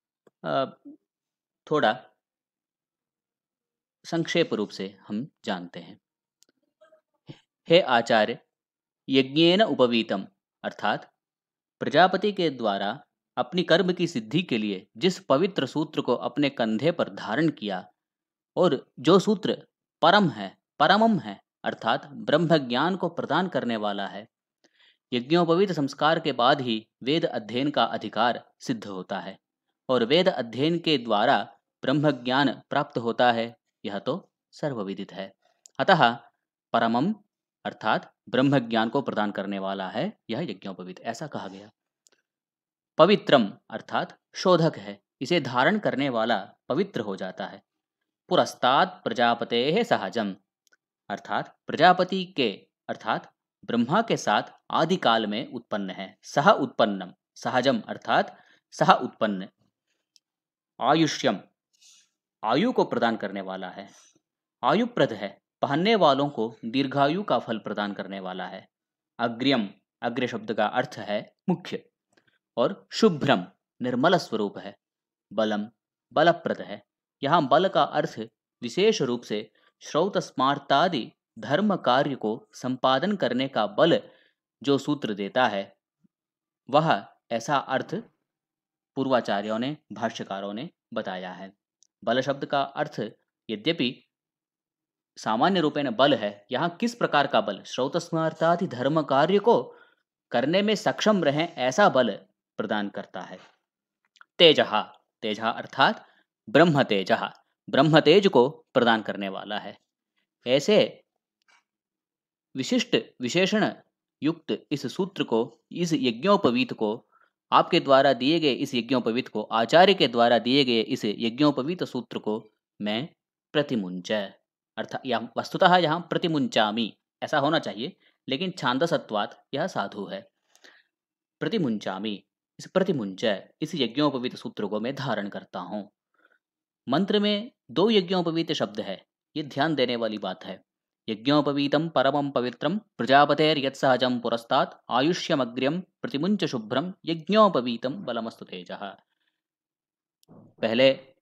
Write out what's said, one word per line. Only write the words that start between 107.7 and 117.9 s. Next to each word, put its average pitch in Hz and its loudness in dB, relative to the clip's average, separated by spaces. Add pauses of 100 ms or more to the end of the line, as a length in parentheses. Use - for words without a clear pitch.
तेज 180 6
को 127 6
प्रदान 117 2
करने 98 -6
वाला 98 -10
है। 101 -14 (680)
ऐसे 143 2 (1500)
विशिष्ट 220 0 (240)
विशेषण 175 0 (500)
युक्त 160 -4
इस 143 -6
सूत्र 185 -4
को, 120 -2 (100)
इस 165 -2
यज्ञोपवीत 127 2
को, 110 -4 (460)
आपके 165 4
द्वारा 139 6